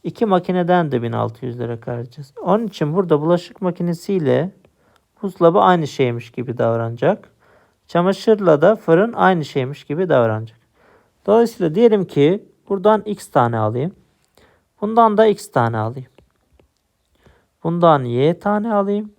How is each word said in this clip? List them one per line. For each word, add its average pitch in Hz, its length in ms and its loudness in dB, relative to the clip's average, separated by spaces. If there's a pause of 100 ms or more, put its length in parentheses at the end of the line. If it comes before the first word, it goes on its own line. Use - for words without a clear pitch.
İki 196 220 -4
makineden 180 640 0
de 120 100 -2
bin 117 100 -4
altı 113 340 -6
yüz 120 120 -10
lira 117 220 -8
kar 120 180 -8
edeceğiz. 127 440 -16
Onun 214 240 -2
için 156 280 -6
burada 165 260 0
bulaşık 170 420 -2
makinesiyle 175 880 -2 (720)
buzdolabı 185 380 2
aynı 180 260 2
şeymiş 120 440 -4
gibi 117 280 -10
davranacak. 117 720 -2 (580)
Çamaşırla 185 760 2
da 214 140 4
fırın 202 360 0
aynı 185 320 2
şeymiş 135 400 -6
gibi 170 240 -6
davranacak. 113 500 0 (680)
Dolayısıyla 208 480 0
diyelim 214 300 4
ki 160 440 0 (200)
buradan 202 340 0
X 208 280 -10
tane 117 280 2
alayım. 120 360 -4 (840)
Bundan 220 360 2
da 220 100 6
X - 240 -2
tane 117 280 -2
alayım. 120 320 -8 (1500)
Bundan 165 400 2
Y 135 340 0
tane 208 360 -2
alayım. 202 440 -2